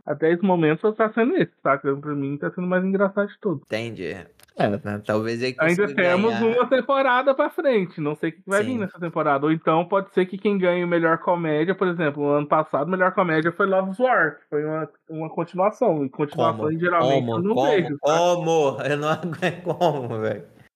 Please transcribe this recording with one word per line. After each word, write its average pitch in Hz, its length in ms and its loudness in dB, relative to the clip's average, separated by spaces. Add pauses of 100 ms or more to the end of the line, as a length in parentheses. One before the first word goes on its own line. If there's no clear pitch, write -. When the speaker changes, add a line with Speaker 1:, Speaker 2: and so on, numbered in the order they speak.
Speaker 1:
até 156 280 0
esse 175 120 0
momento 175 480 2
tá 214 220 0
sendo 247 220 0
esse, 220 160 0 (100)
saca? 139 340 0
Pra 147 180 -8
mim 143 220 -4
tá 165 140 -6
sendo 180 160 -8
o - 20 -4
mais 185 160 0
engraçado 196 440 0
de - 120 -18
todos. 165 220 -4
Speaker 2:
Entendi. 107 520 -6 (440)
É, 143 100 0
né? 104 380 -4
Talvez 110 360 -2
ele 127 160 -4
Speaker 1:
Ainda 175 260 2
Speaker 2:
consiga 190 180 -2
Speaker 1:
temos 202 360 2
Speaker 2:
ganhar. 226 200 2
Speaker 1:
uma 247 100 0
temporada 269 640 2
pra 302 140 0
frente. 240 500 0
Não 151 160 -4
sei 165 140 -4
o 160 40 -4
que - 100 -20
que - 80 -16
vai 202 120 2
vir 240 100 -2
Speaker 2:
Sim. 240 60 -4
Speaker 1:
nessa 190 220 -6
temporada. 156 460 0
Ou 160 60 2
então 165 360 0
pode 196 240 -2
ser 185 140 2
que 196 100 -12
quem 202 220 0
ganhe 180 260 0
o 175 40 -2
melhor 165 300 2
comédia, 170 560 0
por 185 140 -2
exemplo, 151 360 -2
no 143 60 0
ano 147 160 2
passado, 156 400 0
o 175 40 -6
melhor 185 240 2
comédia 165 380 2
foi 202 140 0
Love 190 260 0
is 190 60 -10
War, 214 400 2
que - 120 -20
foi 151 160 -2
uma, 156 220 -6 (200)
uma 160 220 -10
continuação. 180 760 0
E 131 60 -4
continuações 139 680 0
Speaker 2:
Como? 160 40 -6
Speaker 1:
geralmente 139 460 4
Speaker 2:
Como? 113 120 -2
Speaker 1:
eu 170 40 0
não 208 120 0
Speaker 2:
Como? 269 160 2
Speaker 1:
vejo, 165 180 2
tá? 147 300 2
Speaker 2:
Como? 165 640 2
Eu 139 160 -2
não 147 100 -2
<laughs> - 0 -
aguento 165 540 -4
como, 147 580 -2
velho. 107 240 -4 (320)